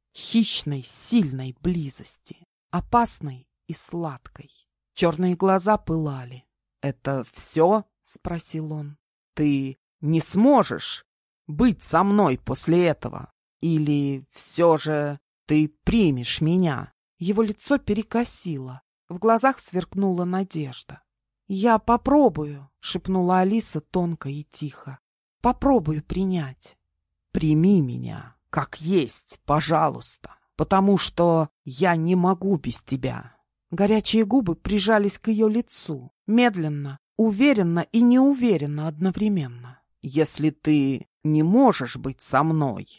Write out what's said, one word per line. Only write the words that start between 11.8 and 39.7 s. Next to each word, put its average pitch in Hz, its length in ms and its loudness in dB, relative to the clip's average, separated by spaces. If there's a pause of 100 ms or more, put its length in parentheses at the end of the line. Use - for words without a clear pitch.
со 170 220 2
мной 196 340 2
после 165 480 0
этого? - 460 -4 (300)
Или 147 720 -2
все 165 460 2
же 147 420 -4 (260)
ты 151 280 2 (100)
примешь 147 580 0
меня?» 165 520 0 (240)
Его 196 260 0
лицо 220 340 -2
перекосило. 185 1040 -4 (280)
В 175 100 -12
глазах 226 400 2
сверкнула 180 640 -2
надежда. 170 760 -8 (460)
«Я 214 320 2
попробую», 196 920 0 (100)
шепнула 185 600 0
Алиса 196 420 0
тонко 170 480 -4
и 147 140 -10
тихо. - 560 -14 (420)
«Попробую 208 600 0
принять». 180 760 -6 (540)
«Прими 160 500 4
меня, 123 540 -8 (140)
как - 320 -6
есть, 160 640 -2
пожалуйста, 147 880 -2 (200)
потому 196 420 2
что 165 520 2 (160)
я 160 300 0
не 165 200 2
могу 185 420 2
без - 260 -6
тебя». 127 520 -6 (360)
Горячие 214 540 2
губы 202 300 0
прижались 208 640 0
к - 80 -8
ее 220 200 2
лицу, 170 640 -4 (140)
медленно, 160 720 0 (180)
уверенно 208 640 2 (100)
и 233 100 4
неуверенно 240 840 4
одновременно. 156 920 -4 (200)